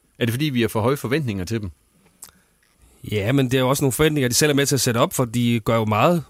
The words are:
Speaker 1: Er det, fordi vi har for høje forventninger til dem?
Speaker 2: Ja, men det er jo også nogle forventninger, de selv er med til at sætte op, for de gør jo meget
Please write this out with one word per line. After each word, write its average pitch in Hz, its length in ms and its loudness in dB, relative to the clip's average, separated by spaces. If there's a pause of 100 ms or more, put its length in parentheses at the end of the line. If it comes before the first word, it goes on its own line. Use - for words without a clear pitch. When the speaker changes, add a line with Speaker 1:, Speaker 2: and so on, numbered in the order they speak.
(200)
Speaker 1:
Er 123 60 -2
det, 117 80 0
fordi 135 120 -4
vi 127 160 0
har 110 60 2
for 110 140 -4
høje 127 160 0
forventninger 117 480 -4
til 113 160 -4
dem? 95 100 -8 (1400)
Speaker 2:
Ja, 104 200 -2
men 135 140 2
det 123 80 -2
er 135 60 2
jo 127 100 2
også 139 140 0
nogle 135 80 2
forventninger, 151 360 2
de 120 80 -2
selv 156 140 4
er 143 60 2
med 139 100 2
til 143 100 0
at 120 60 0
sætte 117 160 0
op, 151 160 2
for 131 120 0
de 120 340 0
gør 113 160 0
jo 113 100 0
meget 135 440 2